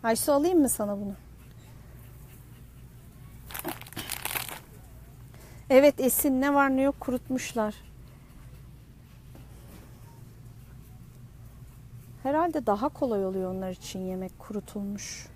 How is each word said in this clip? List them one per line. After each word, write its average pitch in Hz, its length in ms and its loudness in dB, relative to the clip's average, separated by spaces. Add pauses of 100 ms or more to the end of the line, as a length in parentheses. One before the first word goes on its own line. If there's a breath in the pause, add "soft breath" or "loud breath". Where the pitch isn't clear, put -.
Aysu, 226 300 4
alayım 320 280 8
mı 262 80 8
sana 202 320 0
bunu? 202 140 -4 (4000 loud breath)
Evet 277 300 10
Esin, 262 400 4
ne 277 140 4
var 277 220 6
ne 269 60 4
yok 277 180 4
kurutmuşlar. 240 760 -2 (4000)
Herhalde 302 440 2
daha 208 220 2
kolay 214 380 0
oluyor 185 280 -2
onlar 190 160 -4
için - 300 -8
yemek 185 380 -6
kurutulmuş. - 960 -8